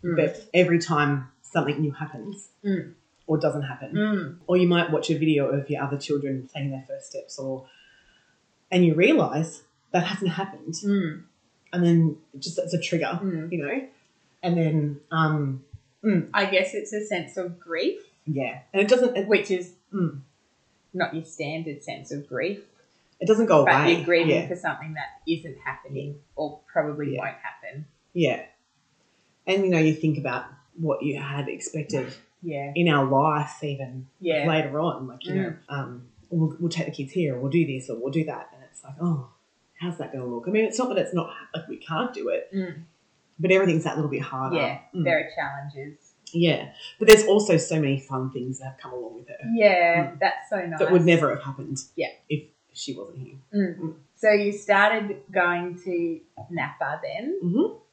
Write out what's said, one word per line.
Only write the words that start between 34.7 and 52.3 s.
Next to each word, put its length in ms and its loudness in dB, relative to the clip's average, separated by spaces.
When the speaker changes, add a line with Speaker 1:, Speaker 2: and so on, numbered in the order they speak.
Speaker 2:
on. 260 -4
Like, 180 -16
you 100 -6
know, 160 -2
Speaker 1:
Mm. 80 -12
Speaker 2:
um, 400 -10
we'll, 300 0
we'll 80 -2
take 180 -4
the 60 -8
kids 200 -10
here 240 -2
or 40 -6
we'll 100 -4
do 160 4
this 220 -8
or 100 -8
we'll 140 -6
do 120 0
that. 280 -10
And 180 -20
it's 140 -20
like, 160 -16
"Oh, 300 -4
how's 180 -6
that 140 -10
gonna 140 -8
look?" 200 -8
I 40 -4
mean, 140 2
it's 140 -4
not 100 0
that 100 -2
it's 160 -2
not, 180 -4
like, 140 -8
we 100 -10
can't 340 -6
do 160 -6
it, 240 -4
Speaker 1:
Mm. 300 -6
Speaker 2:
but 120 2
everything's 340 6
that 120 -2
little 140 0
bit 120 -4
harder. 340 -4
Speaker 1:
Yeah, 240 -2
Speaker 2:
Mm. 100 -2
Speaker 1:
there 160 2
are 140 -8
challenges. 800 -10
Speaker 2:
Yeah. 400 2
But 100 4
there's 160 12
also 320 6
so 240 0
many 200 2
fun 300 -6
things 280 -8
that 80 -18
have 120 -14
come 140 -16
along 220 -10
with 160 -18
it. 60 -14
Speaker 1:
Yeah, 580 6
Speaker 2:
Mm. 60 -16
Speaker 1:
that's 320 0
so 160 -2
nice. 140 -6
Speaker 2:
That 100 4
would 160 6
never 280 6
have 100 -10
happened 340 -10
Speaker 1:
Yeah. 140 -4
Speaker 2:
if 200 -6